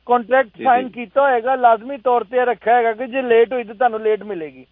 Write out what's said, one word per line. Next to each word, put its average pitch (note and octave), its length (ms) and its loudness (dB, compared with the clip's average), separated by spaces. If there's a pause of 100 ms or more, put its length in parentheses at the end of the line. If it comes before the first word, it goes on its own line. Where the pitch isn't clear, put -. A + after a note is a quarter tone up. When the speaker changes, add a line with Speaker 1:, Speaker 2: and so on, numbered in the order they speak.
Speaker 1:
ਕੰਟਰੈਕਟ A#3+ 420 0
Speaker 2:
ਜੀ, G3 100 -20
ਜੀ। A3+ 60 -10
Speaker 1:
ਸਾਈਨ B3+ 260 2
ਕੀਤਾ A3+ 320 -4
ਹੋਏਗਾ, C4 340 0
ਲਾਜ਼ਮੀ B3 420 2
ਤੌਰ A#3+ 260 0
ਤੇ G#3+ 140 -6
ਇਹ B3 80 2
ਰੱਖਿਆ A3+ 300 0
ਹੈਗਾ A3+ 180 2
ਕਿ A#3 140 -8
ਜੇ B3+ 140 -4
ਲੇਟ A#3 320 2
ਹੋਈ B3 100 -4
ਤਾਂ G#3+ 120 -14
ਤੁਹਾਨੂੰ A3 260 -2
ਲੇਟ G#3+ 220 -2
ਮਿਲੇਗੀ। D#3 480 -12